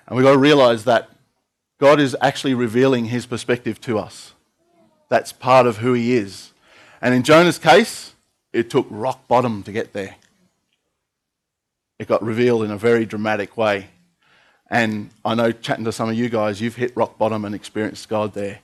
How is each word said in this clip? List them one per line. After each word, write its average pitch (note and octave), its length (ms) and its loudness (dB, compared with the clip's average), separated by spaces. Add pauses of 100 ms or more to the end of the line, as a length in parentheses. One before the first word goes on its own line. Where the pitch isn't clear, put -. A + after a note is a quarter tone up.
And - 100 -10
we've B2+ 100 4
got C3+ 80 8
to C#3+ 40 6
realise C3 460 4
that A#2 260 0 (720)
God C#3+ 200 6
is C3+ 220 0
actually C#3 320 0
revealing B2 520 2
his A#2 200 -6
perspective A#2+ 560 -6
to A2+ 160 -4
us. - 360 -12 (760)
That's A#2 220 0
part B2+ 340 4
of A#2 120 0
who B2 160 -2
he A#2+ 200 0
is. G2 380 -4 (500)
And B2+ 140 2
in B2+ 80 0
Jonah's D#3+ 340 6
case, - 560 2 (400)
it A#2 160 -2
took C#3 200 -2
rock A2+ 380 -6
bottom A#2+ 360 0
to G#2 80 -16
get G#2 220 -8
there. G2 220 -10 (1800)
It A2 80 -12
got G#2+ 160 0
revealed A#2 400 0
in G#2 80 -4
a G#2 60 -8
very A#2 280 2
dramatic G#2+ 520 -6
way. G2+ 320 -2 (800)
And G#2+ 420 -4 (120)
I A2+ 120 -2
know, A#2 160 0
chatting A2+ 340 -8
to A#2 60 -4
some A2+ 180 -6
of A2+ 60 -4
you A#2+ 140 -4
guys, G#2+ 320 -4
you've A#2 140 -6
hit A#2+ 200 -6
rock A2 220 -4
bottom G#2+ 280 -2
and G#2 80 -8
experienced - 560 -10
God G#2+ 240 -4
there. G2+ 300 -10